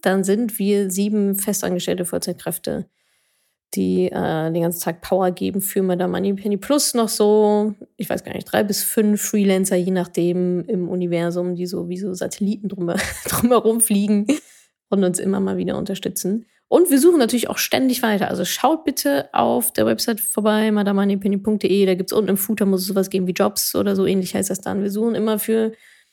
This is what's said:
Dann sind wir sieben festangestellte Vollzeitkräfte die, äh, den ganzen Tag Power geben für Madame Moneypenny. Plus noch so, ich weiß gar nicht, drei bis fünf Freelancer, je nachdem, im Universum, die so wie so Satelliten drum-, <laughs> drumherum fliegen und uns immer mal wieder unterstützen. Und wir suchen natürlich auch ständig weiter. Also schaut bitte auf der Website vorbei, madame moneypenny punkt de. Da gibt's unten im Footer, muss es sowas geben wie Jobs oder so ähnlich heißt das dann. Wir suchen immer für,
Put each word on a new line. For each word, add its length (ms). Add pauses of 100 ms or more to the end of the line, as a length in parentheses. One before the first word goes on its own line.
Dann 240
sind 340
wir 320
sieben 440
festangestellte 680
Vollzeitkräfte 840 (840)
die, 340
äh, 440
den 100
ganzen 200
Tag 200
Power 300
geben 300
für 220
Madame 280
Moneypenny. 460
Plus 360
noch 160
so, 680 (220)
ich 120
weiß 140
gar 100
nicht, 120
drei 180
bis 200
fünf 380
Freelancer, 540
je 160
nachdem, 760
im 240
Universum, 640
die 120
so 220
wie 80
so 160
Satelliten 560
drum-, 240 (180)
<laughs> 160
drumherum 540
fliegen 460 (640)
und 140
uns 160
immer 200
mal 180
wieder 200
unterstützen. 680 (240)
Und 220
wir 80
suchen 200
natürlich 300
auch 80
ständig 460
weiter. 260
Also 140
schaut 400
bitte 480
auf 400
der 140
Website 340
vorbei, 520
madame 300
moneypenny 360
punkt 260
de. 220
Da 100
gibt's 160
unten 180
im 80
Footer, 280
muss 160
es 60
sowas 220
geben 180
wie 40
Jobs 420
oder 220
so 100
ähnlich 300
heißt 140
das 100
dann. 240
Wir 80
suchen 240
immer 240
für, 320 (420)